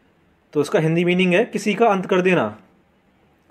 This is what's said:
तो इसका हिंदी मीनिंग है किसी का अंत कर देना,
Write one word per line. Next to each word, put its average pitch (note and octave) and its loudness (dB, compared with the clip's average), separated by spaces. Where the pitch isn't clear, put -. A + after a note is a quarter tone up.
तो D3 0
इसका C#3+ 0
हिंदी E3 0
मीनिंग F3+ 0
है G3+ 2
किसी G#3 -4
का A3+ 2
अंत F#3+ -2
कर F#3 0
देना, E3 2